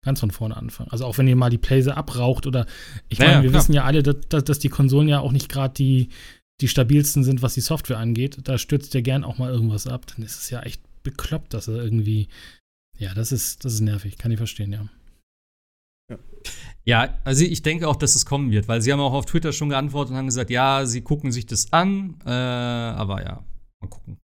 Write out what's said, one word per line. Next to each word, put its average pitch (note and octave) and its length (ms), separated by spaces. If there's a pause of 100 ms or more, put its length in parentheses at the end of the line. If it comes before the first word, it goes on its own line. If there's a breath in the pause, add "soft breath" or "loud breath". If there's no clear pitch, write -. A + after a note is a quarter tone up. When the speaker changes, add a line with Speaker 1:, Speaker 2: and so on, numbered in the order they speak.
Speaker 1:
ganz C3+ 140
von G#2 140
vorne A2 240
anfangen. - 340
Also A#2+ 140
auch A#2+ 140
wenn C3 100
ihr B2+ 80
mal B2 140
die A#2 80
Playse C3+ 380
abraucht B2+ 520
oder, B2+ 180 (420 loud breath)
ich - 100
Speaker 2:
Ja, C#3+ 80
Speaker 1:
meine, D#3 120
Speaker 2:
ja, C#3 60
Speaker 1:
wir C3 60
Speaker 2:
klar. C#3 120
Speaker 1:
wissen D3+ 120
ja C#3 100
alle, C#3+ 180
dass, C3 140 (120)
dass, D3+ 160
dass D3 140
die C#3 100
Konsolen C#3 400
ja C#3+ 120
auch C3+ 120
nicht C3+ 160
grad C3+ 300
die, C3 300 (520 loud breath)
die C3+ 80
stabilsten C#3+ 540
sind, B2+ 200
was C3 120
die B2+ 60
Software C3 380
angeht. A#2 460
Da C3+ 140
stürzt - 360
dir C3 80
gern C3 200
auch - 160
mal B2+ 140
irgendwas A2+ 340
ab, B2 260
dann A2 120
ist - 160
es - 100
ja A#2+ 120
echt - 180 (240)
bekloppt, - 500
dass A2 140
er A2 160
irgendwie, G#2+ 440 (720 loud breath)
ja, F#2+ 160
das A2 160
ist, - 340
das B2 100
ist G#2+ 60
nervig, G#2 380
kann A#2+ 140
ich G#2+ 60
verstehen, G#2 340
ja. G#2+ 160 (1200)
Speaker 3:
Ja. - 80 (680 loud breath)
Speaker 2:
Ja, A#2 400
also C3+ 200
ich - 180
denke D#3+ 260
auch, D3 80
dass C#3 180
es - 120
kommen C#3 260
wird, G#2 160
weil A#2 120
sie B2 120
haben C#3+ 80
auch C#3 120
auf C3+ 140
Twitter D#3+ 260
schon D3+ 180
geantwortet C#3 420
und C3 60
haben C3 80
gesagt, B2+ 240
ja, C3+ 360
sie A#2+ 160
gucken C#3+ 300
sich A#2+ 140
das - 260
an, F#3+ 420 (100)
äh, - 60
aber A#2+ 920
ja, F#2+ 200 (380)
mal G#2+ 60
gucken - 300 (160)